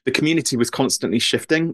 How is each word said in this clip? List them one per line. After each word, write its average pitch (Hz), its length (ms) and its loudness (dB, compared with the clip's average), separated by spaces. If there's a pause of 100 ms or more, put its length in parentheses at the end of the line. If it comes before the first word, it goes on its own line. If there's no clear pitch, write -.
the 135 60 0
community 156 440 0
was 117 140 2
constantly 117 480 0
shifting, 160 560 0